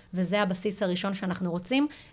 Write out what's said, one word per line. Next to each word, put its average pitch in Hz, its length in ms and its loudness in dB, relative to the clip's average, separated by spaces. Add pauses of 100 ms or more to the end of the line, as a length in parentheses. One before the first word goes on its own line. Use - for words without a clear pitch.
(140)
וזה 185 280 2
הבסיס 196 400 0
הראשון 190 320 0
שאנחנו 180 360 -2
רוצים 254 360 2 (260)